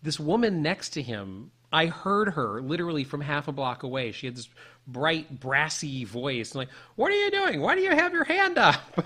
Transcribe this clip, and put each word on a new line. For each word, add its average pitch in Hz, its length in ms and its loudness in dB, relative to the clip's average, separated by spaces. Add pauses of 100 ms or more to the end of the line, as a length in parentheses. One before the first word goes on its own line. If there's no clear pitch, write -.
this 151 180 -4
woman 185 420 2
next 170 280 -2
to 151 120 -6
him, 104 480 -8 (220)
I 160 140 6
heard 202 440 0
her 120 300 -2
literally 160 440 -2
from 143 160 -6
half 143 280 -2
a 156 40 -4
block 131 300 -4
away. 127 300 -4
She - 140 -10
had 127 100 -8
this 120 120 -14 (380)
bright, 147 540 -2
brassy 135 640 -2
voice, 120 500 -6
like, 131 140 -6 (280)
What 311 160 2
are 403 40 2
you 403 140 2
doing? 381 300 0
Why 185 140 2
do 381 80 2
you 381 80 2
have 339 220 4
your 339 120 2
hand 359 340 2
up? - 480 4